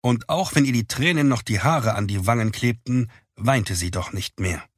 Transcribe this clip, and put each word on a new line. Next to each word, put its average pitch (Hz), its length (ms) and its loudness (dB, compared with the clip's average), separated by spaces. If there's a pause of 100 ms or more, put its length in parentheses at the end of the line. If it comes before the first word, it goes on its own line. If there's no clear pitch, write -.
Und 120 280 0
auch 180 260 -2
wenn 143 100 6
ihr 131 80 0
die 113 140 0
Tränen 147 400 2
noch 123 140 2
die - 180 -2
Haare 123 360 2
an 101 120 -2
die 95 180 -2
Wangen 113 260 2
klebten, 123 600 -2 (240)
weinte 113 400 0
sie 87 160 -4
doch 87 220 -6
nicht - 260 -8
mehr. 90 260 -4 (120)